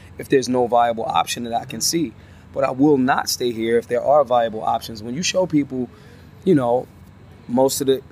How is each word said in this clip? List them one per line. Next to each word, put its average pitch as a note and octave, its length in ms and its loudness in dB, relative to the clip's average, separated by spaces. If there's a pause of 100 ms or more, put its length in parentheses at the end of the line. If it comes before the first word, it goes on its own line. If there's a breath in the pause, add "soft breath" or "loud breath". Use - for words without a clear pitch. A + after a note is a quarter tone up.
(180 loud breath)
if C3 120 -14
there's C3 180 2
no B2+ 200 2
viable A#2 360 2
option E2+ 400 -2
that A#2 100 -8
I A#2 120 -4
can A2+ 160 -12
see. D#3+ 320 -2 (400 loud breath)
But C#3 100 -2
I C3+ 80 0
will C#3 260 4
not C3 300 0
stay B2 240 -2
here A2+ 260 0
if A2+ 120 -2
there A#2+ 120 -2
are C#3+ 220 4
viable A#2 400 0
options." A2+ 400 -4
When A#2+ 120 -8
you D#3 80 -6
show F#3 220 0
people, C3+ 440 -2 (560 loud breath)
you G3 100 4
know, B2+ 320 0 (600)
most C3 340 2
of C3+ 60 -6
the C3 140 2 (100)